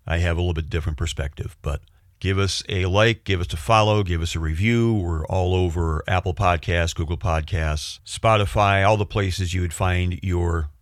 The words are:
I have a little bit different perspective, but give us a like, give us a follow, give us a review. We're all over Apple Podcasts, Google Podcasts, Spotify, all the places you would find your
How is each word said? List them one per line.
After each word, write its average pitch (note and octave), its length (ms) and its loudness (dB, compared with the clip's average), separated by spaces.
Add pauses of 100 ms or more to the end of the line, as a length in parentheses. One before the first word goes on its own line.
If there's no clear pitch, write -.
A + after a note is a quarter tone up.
I E2 100 0
have E2+ 180 2
a E2 40 -2
little F2 160 0
bit D#2+ 120 -6
different D#2 300 -4
perspective, - 640 -6
but D2 200 -6 (380)
give F#2+ 200 0
us G2 280 -2
a F#2+ 200 0
like, G#2+ 360 4
give F#2+ 160 0
us F2 140 -4
a - 40 -6
follow, G#2+ 440 4
give F2 180 -2
us E2 160 -4
a - 40 -2
review. A2 560 2
We're E2+ 320 -2
all F#2 260 2
over E2+ 540 0
Apple F#2 260 0
Podcasts, E2+ 640 0
Google D#2+ 220 -4
Podcasts, D#2+ 880 -2
Spotify, G2+ 800 2
all G#2+ 140 4
the G2+ 80 0
places F#2 480 -2
you F#2 80 -2
would F2 140 -4
find F2+ 480 0
your E2+ 480 -2 (100)